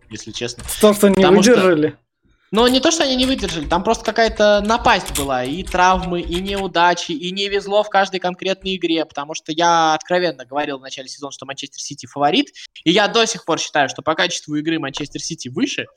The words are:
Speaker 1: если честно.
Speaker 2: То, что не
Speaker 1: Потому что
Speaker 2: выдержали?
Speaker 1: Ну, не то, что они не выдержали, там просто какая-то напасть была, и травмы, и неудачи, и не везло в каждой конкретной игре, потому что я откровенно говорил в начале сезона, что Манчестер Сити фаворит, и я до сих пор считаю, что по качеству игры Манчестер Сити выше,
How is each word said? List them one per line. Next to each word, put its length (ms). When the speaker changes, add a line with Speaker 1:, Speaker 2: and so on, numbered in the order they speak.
Speaker 1:
если 220
честно. 320
Speaker 2:
То, 140
что 140
не 80
Speaker 1:
Потому 260
что 100
Speaker 2:
выдержали? 440
Speaker 1:
Ну, 160
не 140
то, 100
что 140
они 120
не 100
выдержали, 400
там 180
просто 220
какая-то 580
напасть 540
была, 260
и 180
травмы, 600
и 180
неудачи, 720
и 180
не 200
везло 320
в 80
каждой 300
конкретной 560
игре, 280
потому 300
что 180
я 400
откровенно 540
говорил 320
в 20
начале 280
сезона, 220
что 140
Манчестер 380
Сити 240
фаворит, 420
и 60
я 180
до 180
сих 180
пор 140
считаю, 320
что 100
по 140
качеству 420
игры 220
Манчестер 420
Сити 300
выше, 460